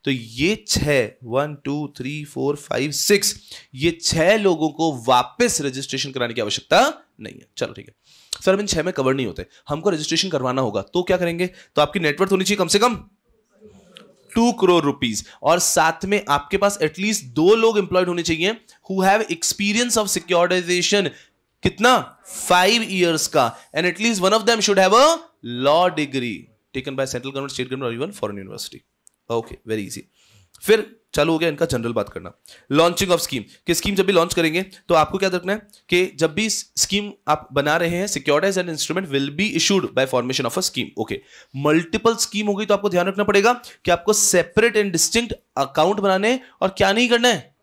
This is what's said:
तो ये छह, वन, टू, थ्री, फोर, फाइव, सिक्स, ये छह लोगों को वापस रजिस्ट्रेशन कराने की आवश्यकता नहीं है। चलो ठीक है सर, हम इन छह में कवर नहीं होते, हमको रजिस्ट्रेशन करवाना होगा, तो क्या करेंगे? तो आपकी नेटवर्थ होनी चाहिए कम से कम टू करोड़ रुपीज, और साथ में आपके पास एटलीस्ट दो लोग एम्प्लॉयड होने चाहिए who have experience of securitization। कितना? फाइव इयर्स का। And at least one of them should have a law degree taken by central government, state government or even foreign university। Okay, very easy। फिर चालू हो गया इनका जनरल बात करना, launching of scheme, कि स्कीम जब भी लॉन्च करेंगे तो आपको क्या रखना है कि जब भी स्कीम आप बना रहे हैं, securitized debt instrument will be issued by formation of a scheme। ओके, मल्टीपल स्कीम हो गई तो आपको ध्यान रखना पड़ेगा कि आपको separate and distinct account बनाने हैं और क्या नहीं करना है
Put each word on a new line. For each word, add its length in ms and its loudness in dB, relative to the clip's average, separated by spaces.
तो 60 -2
ये 440 -2
छह, 400 0
वन, 400 -4
टू, 320 -6
थ्री, 280 -10
फोर, 320 -4
फाइव, 340 -4
सिक्स, 440 0
ये 160 0
छह 340 2
लोगों 320 0
को 240 0
वापस 520 2
रजिस्ट्रेशन 520 -6
कराने 220 -4
की 60 -4
आवश्यकता 400 0
नहीं 140 -14
है। 120 -20
चलो 160 -6
ठीक 160 -20
है 60 -20
सर, 140 4
हम 60 0
इन 60 -4
छह 160 -2
में 120 -4
कवर 200 2
नहीं 120 -2
होते, 200 -10
हमको 220 -2
रजिस्ट्रेशन 380 -2
करवाना 340 -2
होगा, 200 -2
तो 200 -2
क्या 140 0
करेंगे? 300 -2
तो 360 -4
आपकी 180 -2
नेटवर्थ 320 0
होनी 120 0
चाहिए 140 0
कम 100 0
से 100 2
कम 180 2
टू 180 4
करोड़ 320 4
रुपीज, 420 -2
और 160 4
साथ 460 0
में 240 0
आपके 280 -2
पास 260 0
एटलीस्ट 420 -4
दो 300 4
लोग 240 4
एम्प्लॉयड 300 0
होने 140 -4
चाहिए 340 0
who 140 0
have 260 2
experience 680 -2
of 200 -2
securitization। 880 0
कितना? 340 4
फाइव 340 4
इयर्स 440 0
का। 180 2
And 100 0
at 140 -2
least 200 0
one 140 2
of 80 2
them 180 2
should 180 2
have 160 6
a 120 8
law 320 4
degree 420 -4
taken 220 -8
by 80 -2
central 260 -8
government, 220 -8
state 160 -6
government 180 -6
or 60 -6
even 220 -8
foreign 220 -8
university। 420 -14
Okay, 260 -4
very 180 -4
easy। 140 -12
फिर 220 2
चालू 180 0
हो 60 0
गया 100 0
इनका 180 -2
जनरल 260 -4
बात 160 -4
करना, 240 -16
launching 380 2
of 100 2
scheme, 220 -6
कि 80 0
स्कीम 200 -4
जब 120 2
भी 60 0
लॉन्च 220 2
करेंगे 280 0
तो 320 -4
आपको 240 2
क्या 100 0
रखना 240 -4
है 140 -8
कि 160 2
जब 180 0
भी 160 -2
स्कीम 600 -4
आप 240 0
बना 240 2
रहे 200 -2
हैं, 100 -2
securitized 520 0
debt 140 -4
instrument 400 -4
will 180 0
be 160 0
issued 380 2
by 120 2
formation 440 -2
of 80 -4
a 60 -4
scheme। 240 -6
ओके, 220 -6
मल्टीपल 600 2
स्कीम 300 -4
हो 80 0
गई 120 -4
तो 80 2
आपको 140 -2
ध्यान 180 0
रखना 180 -2
पड़ेगा 280 4
कि 60 0
आपको 240 2
separate 640 2
and 200 0
distinct 380 0
account 400 2
बनाने 300 2
हैं 100 -2
और 180 0
क्या 140 4
नहीं 160 2
करना 200 4
है 340 -2